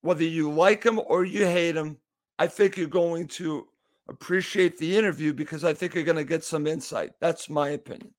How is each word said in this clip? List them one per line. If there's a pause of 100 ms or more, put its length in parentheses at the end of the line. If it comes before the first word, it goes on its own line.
Whether
you
like
him
or
you
hate
him, (400)
I
think
you're
going
to (420)
appreciate
the
interview
because
I
think
you're
gonna
get
some
insight.
That's
my
opinion.